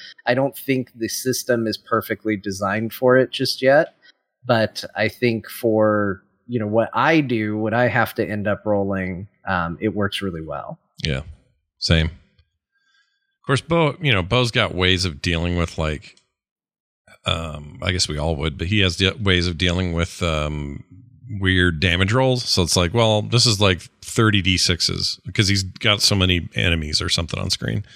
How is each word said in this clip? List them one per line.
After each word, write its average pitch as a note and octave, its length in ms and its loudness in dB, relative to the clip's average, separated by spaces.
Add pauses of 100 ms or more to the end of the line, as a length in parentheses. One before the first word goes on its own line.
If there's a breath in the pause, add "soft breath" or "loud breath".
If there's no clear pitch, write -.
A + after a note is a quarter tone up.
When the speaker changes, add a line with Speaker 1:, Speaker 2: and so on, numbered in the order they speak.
(280 loud breath)
Speaker 1:
I B2 80 2
don't C3+ 200 -2
think C3 380 -4
the A2+ 160 -6
system B2 560 -2
is G#2+ 100 -2
perfectly G#2+ 640 -4
designed G2+ 560 -4
for B2+ 240 4
it B2+ 140 4
just - 320 -4
yet. C#3 320 4 (500 soft breath)
But A2+ 400 0 (100)
I G#2+ 140 0
think A2+ 400 -2
for, G#2+ 760 0 (220)
you A#2+ 120 -6
know, G#2+ 100 -4
what A2 260 2
I D#3 260 4
do, A2 380 -2
what A2 160 -2
I B2 160 2
have - 260 0
to G#2+ 100 -2
end G2+ 220 -4
up - 180 -2
rolling, G2 600 -2 (180)
um, E2+ 360 -2
it G2+ 120 0
works G2 280 -2
really F2+ 180 -6
well. D2+ 400 -10 (240)
Speaker 2:
Yeah, C2+ 200 -2 (560)
same. D#2+ 260 4
Of - 1400 -16
course, C#3 140 0
Bo, E3 420 0
you C#3+ 120 2
know, F#2 100 2
Bo's A#2+ 280 0
got A2 220 0
ways F2+ 300 2
of D#2 180 -4
dealing F2 360 0
with, E2+ 200 -2
like, D#2 380 -6 (1080)
um, D2+ 560 -6
I F2 100 0
guess F2+ 160 0
we D2+ 100 -4
all D2+ 200 0
would, D2+ 200 -4
but E2 100 -4
he G#2+ 120 0
has F2+ 160 2
de-, F#2+ 260 0
ways F2+ 260 2
of E2+ 100 -4
dealing F2+ 340 0
with, E2+ 320 -2
um, D2+ 640 -4 (560)
weird F2+ 400 2
damage F#2+ 320 2
rolls. B2+ 320 2
So - 180 2
it's E2 140 0
like, F2 160 2
well, A2 300 2
this A2+ 220 2
is, G#2+ 140 2
like, F#2+ 220 4 (200)
thirty G#2 400 2
D F#2 140 2
sixes - 640 -2 (140)
'cause G2 160 2
he's G2 140 0
got G2+ 380 -2
so - 140 2
many F#2 400 2
enemies E2+ 460 0
or F2 80 -4
something - 280 -2
on F#2+ 120 -6
screen. A2 340 -4 (120 loud breath)